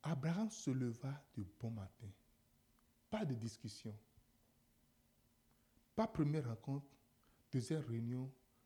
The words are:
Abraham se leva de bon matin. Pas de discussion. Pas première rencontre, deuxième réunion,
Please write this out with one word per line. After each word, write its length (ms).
Abraham 480
se 180
leva 540
de 80
bon 120
matin. 380
Pas 160
de 80
discussion. 640
Pas 120
première 400
rencontre, 380
deuxième 340
réunion, 440